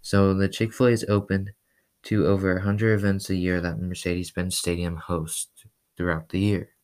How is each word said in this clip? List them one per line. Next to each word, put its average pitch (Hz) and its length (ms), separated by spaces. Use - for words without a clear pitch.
So 98 320
the 95 140
Chick-fil-A 117 420
is 113 180
open 98 440
to 101 220
over 95 300
a 92 60
hundred 104 320
events 98 360
a 95 60
year 90 240
that 85 180
Mercedes-Benz 90 760
Stadium 87 400
hosts - 680
throughout 82 340
the 92 100
year. 101 300